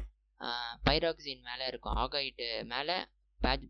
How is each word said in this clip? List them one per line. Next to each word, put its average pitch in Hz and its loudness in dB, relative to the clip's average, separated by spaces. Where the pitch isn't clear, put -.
ஆ, 120 -4
pyroxene 147 2
மேல 123 -4
இருக்கும், 113 -2
ஆகாயிட்டு 120 -2
மேல 139 -2
பிளாஜ்-, 131 4